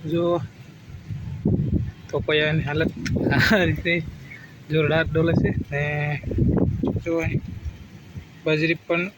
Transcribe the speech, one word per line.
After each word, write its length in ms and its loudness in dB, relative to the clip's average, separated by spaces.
જો 320 2
તોપૈયાની 520 2
હાલત 300 0
આ 120 6
રીતે 380 0
જોરદાર 420 4
ડોલે 200 4
છે. 180 4
ને 500 -2
જો 140 0
અહીં 220 0
બાજરી 300 2
પણ 320 -2